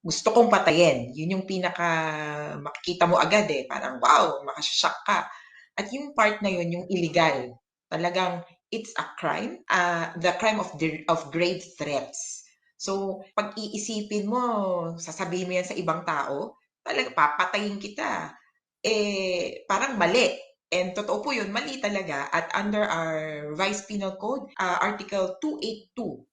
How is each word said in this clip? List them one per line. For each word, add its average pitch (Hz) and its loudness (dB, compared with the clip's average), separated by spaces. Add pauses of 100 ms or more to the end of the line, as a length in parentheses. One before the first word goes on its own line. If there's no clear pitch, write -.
"Gusto 175 0
kong 220 8
patayin." 165 6
Yun 160 -2
yung 185 -2
pinaka 175 0 (720)
makikita 170 0
mo 175 6
agad 190 6
eh. 139 0
Parang, 131 -4
wow, 143 6
makashock - -2
ka. 185 2 (480)
At 208 -4
yung 285 -8
part 208 2
na 190 2
yun, 175 0
yung 175 -4
illegal. 156 2 (320)
Talagang, 175 -2 (240)
it's - -8
a - -8
crime. 160 -4
Ah, 175 2
the 175 2
crime 214 2
of - -4
the, 156 -2
of 160 0
grave 175 0 (160)
threats. - -6 (320)
So, 196 -4
pag 208 -4
iisipin 208 -4
mo, 247 0 (560)
sasabihin 180 -4
mo 180 -2
yan 180 0
sa - -8
ibang 170 -2
tao, 143 -4 (240)
talaga, - -2
"Papatayin 202 2
kita." 196 -6 (480)
Eh, 202 0
parang 233 0
mali. 196 4 (300)
And 180 -2
totoo 208 -2
po 294 -2
yun, 208 -2
mali 269 -4
talaga. 175 -2
At 165 0
under 208 0
our 156 -2
Vice 196 -2
Penal 196 -4
Code, 247 -4
ah, 180 2
Article 196 -2
two - -4
eight - -8
two 185 -8